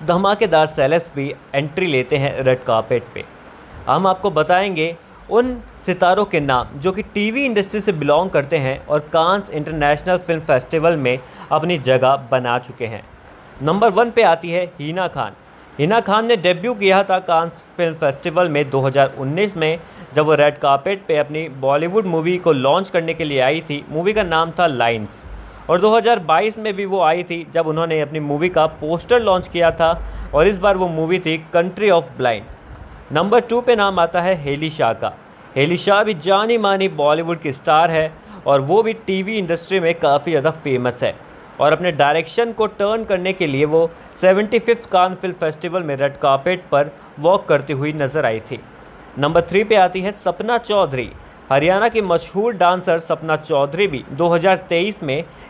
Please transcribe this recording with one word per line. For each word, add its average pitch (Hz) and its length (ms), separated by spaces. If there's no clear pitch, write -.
धमाकेदार 180 640
celebs 156 480
भी 143 180
entry 151 320
लेते 139 300
हैं 135 260
red 131 220
carpet 113 400
पे। - 100
हम 156 200
आपको 185 260
बताएंगे 165 600
उन 247 200
सितारों 185 380
के 185 160
नाम 135 380
जो 175 140
कि 196 120
टीवी 220 400
industry 208 360
से 202 140
belong 151 360
करते 147 280
हैं 135 180
और 151 140
Cannes 185 400
International 151 680
Film 170 240
Festival 160 560
में 127 200
अपनी 165 280
जगह 127 360
बना 123 300
चुके 120 260
हैं। 110 160
Number 196 300
वन 233 180
पे 226 140
आती 170 260
है 175 140
हिना 165 280
खान। 110 240
हिना 180 220
खान 220 260
ने 240 100
डेब्यू 180 380
किया 196 300
था 190 160
कांस 170 420
फिल्म 165 180
फेस्टिवल 160 540
में 147 220
दो 135 100
हज़ार 135 380
उन्नीस 185 380
में, 160 220
जब 151 120
वो 156 80
रेड 147 240
कार्पेट 151 500
पे 160 80
अपनी 151 320
बॉलीवुड 165 480
मूवी 170 320
को 175 140
लॉन्च 143 380
करने 165 240
के 165 100
लिए 143 160
आई 147 200
थी। 147 280
मूवी 170 240
का 214 100
नाम 165 280
था 175 160
लाइंस। 117 560
और 180 100
दो 214 160
हज़ार 226 240
बाईस 180 380
में 214 160
भी 202 100
वो 190 180
आई 165 220
थी, 170 280
जब 160 140
उन्होंने 160 340
अपनी 151 220
मूवी 147 260
का 160 180
पोस्टर 170 460
लॉन्च 185 260
किया 170 240
था 165 180
और 156 120
इस 202 120
बार 196 180
वो 185 120
मूवी 160 300
थी 160 180
Country 185 400
of 170 160
Blind। - 920
नंबर 202 300
टू 240 180
पे 240 160
नाम 196 220
आता 170 220
है 185 160
हेली 147 340
शाह 139 240
का। - 180
हेली 147 220
शाह 202 240
भी 214 140
जानी 196 420
मानी 196 380
बॉलीवुड 160 440
की 143 120
स्टार 160 380
है 160 200
और 139 160
वो 180 200
भी 220 100
टीवी 196 320
इंडस्ट्री 175 420
में 165 160
काफ़ी 143 360
ज़्यादा 156 200
फेमस 127 500
है 110 120
और 147 120
अपने 175 200
direction 160 600
को 220 160
turn 214 360
करने 185 280
के 185 140
लिए 139 200
वो 165 240
सेवेंटी 208 380
फिफ्थ 226 320
कान 185 240
फिल्म 185 200
Festival 165 480
में 151 140
red 139 200
carpet 156 560
पर 143 180
walk 185 300
करती 143 240
हुई 143 200
नजर 147 340
आई 113 160
थी। 120 160
Number 160 240
three 180 220
पे 220 120
आती 185 240
है 196 140
सपना 208 460
चौधरी। 147 500
हरियाणा 185 380
की 226 140
मशहूर 196 520
dancer 175 440
सपना 160 400
चौधरी 156 480
भी 143 240
दो 160 180
हज़ार 175 280
तेईस 180 340
में 147 200